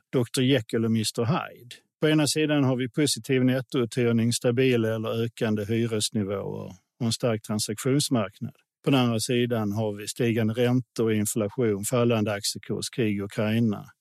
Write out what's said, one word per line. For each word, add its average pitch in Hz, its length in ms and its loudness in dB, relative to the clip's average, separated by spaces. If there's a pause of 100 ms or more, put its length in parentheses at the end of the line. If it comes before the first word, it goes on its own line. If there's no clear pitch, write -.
(120)
doktor 127 320 0
Jekyll 123 400 0
och 113 60 0
mister 113 340 0
Hyde. 113 520 -4 (240)
På 156 80 2
ena 156 180 4
sidan 151 380 0
har 127 120 2
vi 123 120 -2
positiv 131 560 0
nettouthyrning, 120 880 2
stabila 123 640 2
eller 113 300 -2
ökande 110 400 -2
hyresnivåer 104 1080 -2 (280)
och 120 60 0
en 113 60 0
stark 113 300 -2
transaktionsmarknad. 113 1120 -2 (300)
På 127 60 0
den 135 100 4
andra 117 200 0
sidan 120 520 0
har 107 200 -2
vi 104 160 -10
stigande 113 460 0
räntor 123 500 0
och 110 100 2
inflation, 104 720 0
fallande 117 480 2
aktiekurs, 101 580 -6
krig 107 260 0
i 101 40 -4
Ukraina 107 640 0 (160)